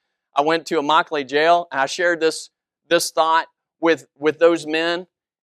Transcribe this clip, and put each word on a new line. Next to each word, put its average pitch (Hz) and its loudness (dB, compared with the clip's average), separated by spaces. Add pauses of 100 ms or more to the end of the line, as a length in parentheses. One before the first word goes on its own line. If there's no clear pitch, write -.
(360)
I 139 0
went 160 0
to 170 -4
Immokalee 151 0
jail, 160 2
and 135 -6
I 135 0
shared 175 -2
this, 156 -2 (380)
this 165 0
thought 160 2 (320)
with, 156 0 (100)
with 147 -2
those 165 2
men, 170 -4 (360)